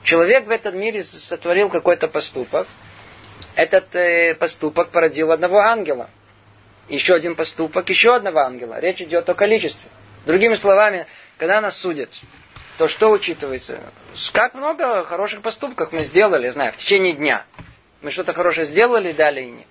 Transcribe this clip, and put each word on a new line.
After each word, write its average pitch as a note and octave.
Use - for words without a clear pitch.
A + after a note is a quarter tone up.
Человек F#3+
в G#3
этом G#3+
мире G#3+
с-, -
сотворил F3+
какой-то E3+
поступок. D3
Этот, F#3
э, E3+
поступок D#3+
породил D#3+
одного F3
ангела. G3+
Ещё D3
один E3+
поступок, E3
ещё A3+
одного G3
ангела. B2
Речь F3+
идёт E3+
о F3+
количестве. G3+
Другими F#3+
словами, G3
когда F#3
нас G3+
судят, D3+
то D#3+
что -
учитывается? D3
С-, -
как A#3
много C4+
хороших G3+
поступков B3
мы D#3+
сделали, D#3+
я B2+
знаю, B2+
в -
течение F#3+
дня. C#3
Мы D3
что-то F3
хорошее E3
сделали, G3
дали D3
и B2
нет. A#2+